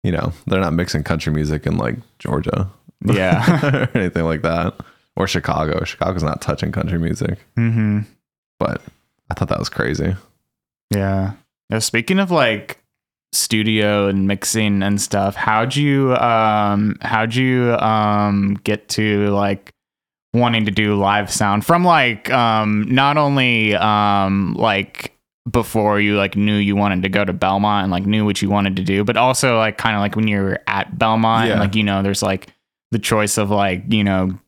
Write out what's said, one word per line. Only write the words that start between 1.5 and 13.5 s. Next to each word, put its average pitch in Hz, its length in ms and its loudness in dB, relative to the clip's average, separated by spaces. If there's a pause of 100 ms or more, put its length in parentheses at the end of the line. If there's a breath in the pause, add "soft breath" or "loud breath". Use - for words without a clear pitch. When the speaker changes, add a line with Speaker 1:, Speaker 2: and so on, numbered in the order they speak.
Speaker 1:
in, 82 120 -2
like, 60 200 -4 (220)
Georgia. - 500 -4 (340)
Speaker 2:
Yeah. 113 840 2
Speaker 1:
<laughs> - 40 -
Or 127 40 -2
anything 87 260 0
like 80 200 -2
that. 82 320 -2 (420 loud breath)
Or 95 100 0
Chicago. 78 560 -2
Chicago's 90 400 -4
not 76 160 -2
touching 78 320 -4
country 82 280 -4
music. 82 400 -4 (180)
Speaker 2:
Mm-hmm. 110 420 0 (640)
Speaker 1:
But - 200 -4 (480)
I - 40 -6
thought - 160 -2
that - 100 -2
was - 80 -4
crazy. 76 480 -2 (760)
Speaker 2:
Yeah. 98 420 -2 (400)
Now, 110 80 -2
speaking 120 400 0
of, 190 100 0
like, 120 480 0 (540)
studio 107 760 0